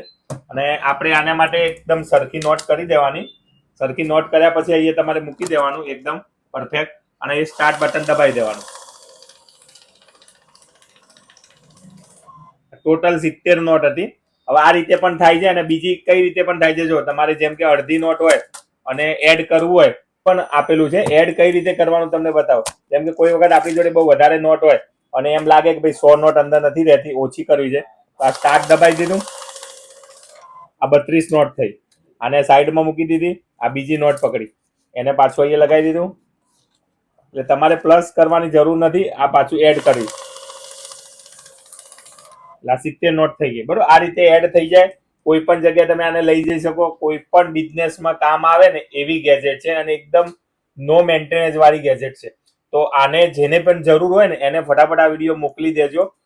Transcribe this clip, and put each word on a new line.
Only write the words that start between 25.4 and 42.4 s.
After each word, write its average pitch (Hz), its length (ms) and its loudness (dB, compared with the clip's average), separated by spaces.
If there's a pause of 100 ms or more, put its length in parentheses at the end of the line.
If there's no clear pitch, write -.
લાગે 156 260 4
કે 160 60 -4
ભાઈ 156 140 0
સો 147 240 4
નોટ 151 180 2
અંદર 147 260 2
નથી 147 240 -2
રહેતી, 147 320 2
ઓછી 135 280 -6
કરવી 139 260 0
છે, 139 100 -4
તો - 440 -12
આ 131 60 2
સ્ટાર્ટ 147 380 0
દબાવી 160 240 4
દીધું, 175 280 -4 (1600)
આ 135 60 -2
બત્રીસ 147 460 0
નોટ 147 160 2
થઈ, 107 300 -8 (420)
આને 135 220 -2
સાઈડમાં 151 420 2
મૂકી 160 200 -4
દીધી, 165 400 -4 (160)
આ 120 80 -4
બીજી 139 280 -6
નોટ 147 260 0
પકડી, 113 260 -4 (480)
એને 127 160 -4
પાછું 135 320 2
અહીંયા 147 140 0
લગાવી 151 240 4
દીધું. 170 360 -4 (1040)
એટલે 135 220 -12
તમારે 151 340 2
પ્લસ 170 400 2
કરવાની 165 340 0
જરૂર 156 260 2
નથી, 165 320 0
આ 139 180 -4
પાછું 143 340 -2
એડ 151 180 2
કર્યું 127 280 0 (2500)